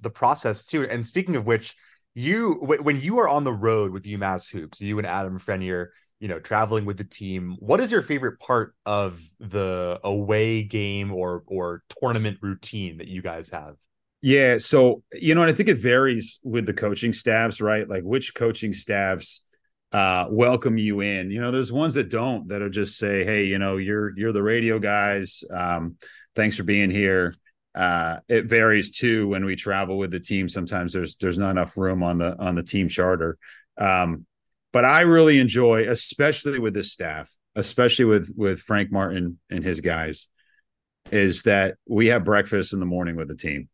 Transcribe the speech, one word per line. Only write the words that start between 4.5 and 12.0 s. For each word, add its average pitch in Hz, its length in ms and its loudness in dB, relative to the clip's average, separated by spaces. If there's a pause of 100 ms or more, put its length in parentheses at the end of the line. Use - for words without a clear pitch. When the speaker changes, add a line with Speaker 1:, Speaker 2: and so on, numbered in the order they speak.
Speaker 1:
you 104 180 -4
and 107 80 -4
Adam 92 340 -6
Frenier, 92 460 -6 (360)
you 107 60 -10
know, 85 100 -6
traveling 107 460 -2
with 101 140 -6
the 101 60 -10
team. 92 540 -8
What 143 220 2
is 240 100 -2
your 220 100 2
favorite 131 380 -4
part 117 380 -2 (100)
of 98 340 -2 (200)
the 92 640 -4
away 107 580 0
game 101 500 -4
or, 90 360 -4
or 87 340 -6 (180)